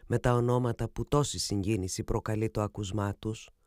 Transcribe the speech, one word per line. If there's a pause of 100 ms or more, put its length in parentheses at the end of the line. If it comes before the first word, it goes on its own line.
με
τα
ονόματα
που
τόση
συγκίνηση
προκαλεί
το
ακούσμά
τους, (160)